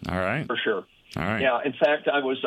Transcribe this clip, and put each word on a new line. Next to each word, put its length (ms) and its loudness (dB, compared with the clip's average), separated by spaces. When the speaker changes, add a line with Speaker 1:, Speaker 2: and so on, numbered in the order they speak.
Speaker 1:
All 100 -2
right. 280 0
Speaker 2:
For 100 -2
sure. 280 0
Speaker 1:
All 60 -2
right. 200 0
Speaker 2:
Yeah. 200 2
In 120 -2
fact, 340 2
I 120 2
was, 260 0